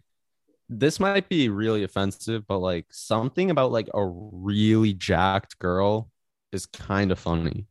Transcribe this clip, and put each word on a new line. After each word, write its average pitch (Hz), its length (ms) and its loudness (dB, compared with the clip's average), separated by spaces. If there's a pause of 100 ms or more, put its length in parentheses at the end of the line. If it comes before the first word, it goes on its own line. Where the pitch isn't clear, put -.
(680)
This 120 300 2
might 196 300 0
be 147 200 2
really 107 360 0
offensive, 98 640 -4
but, 98 100 0
like, 90 320 -2
something 135 600 -2
about, 131 200 2
like, 113 240 -2
a 104 100 0
really 104 880 0
jacked 95 680 0
girl 101 500 0 (400)
is 95 160 -8
kind 95 460 -2
of 90 80 -4
funny. 85 500 -4